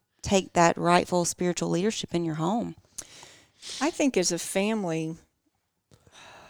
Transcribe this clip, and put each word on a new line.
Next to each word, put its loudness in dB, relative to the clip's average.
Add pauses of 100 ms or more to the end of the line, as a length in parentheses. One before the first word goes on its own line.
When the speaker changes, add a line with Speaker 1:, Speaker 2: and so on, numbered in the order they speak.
(240)
Speaker 1:
take 2
that 6
rightful 2
spiritual -2
leadership -2
in -2
your -4
home? -2 (1040)
Speaker 2:
I 0
think 0
as 2
a -2
family, -2 (1300)